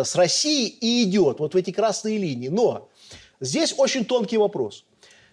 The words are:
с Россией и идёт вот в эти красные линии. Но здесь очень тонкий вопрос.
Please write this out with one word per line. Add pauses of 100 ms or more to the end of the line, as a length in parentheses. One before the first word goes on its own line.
с
Россией
и
идёт
вот
в
эти
красные
линии.
Но (500)
здесь
очень
тонкий
вопрос. (500)